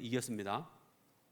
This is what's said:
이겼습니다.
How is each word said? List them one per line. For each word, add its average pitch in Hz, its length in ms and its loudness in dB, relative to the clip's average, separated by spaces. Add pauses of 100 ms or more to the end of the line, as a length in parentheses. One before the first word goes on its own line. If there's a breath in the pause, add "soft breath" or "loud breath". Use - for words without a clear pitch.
이겼습니다. 117 600 0 (640)